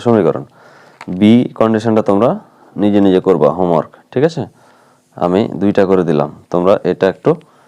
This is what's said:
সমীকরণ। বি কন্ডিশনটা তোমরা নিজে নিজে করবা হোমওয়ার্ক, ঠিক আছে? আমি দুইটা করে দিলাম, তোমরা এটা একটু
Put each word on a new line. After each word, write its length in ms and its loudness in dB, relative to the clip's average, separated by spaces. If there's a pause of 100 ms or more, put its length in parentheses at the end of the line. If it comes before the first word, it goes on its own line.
সমীকরণ। 400 0 (760)
বি 120 4 (260)
কন্ডিশনটা 520 0
তোমরা 200 2 (520)
নিজে 240 2
নিজে 200 2
করবা 220 2 (100)
হোমওয়ার্ক, 340 -2 (200)
ঠিক 160 -2
আছে? 140 -8 (840)
আমি 160 0 (200)
দুইটা 300 0
করে 200 2
দিলাম, 200 0 (220)
তোমরা 220 2 (160)
এটা 240 -2
একটু 160 -4 (380)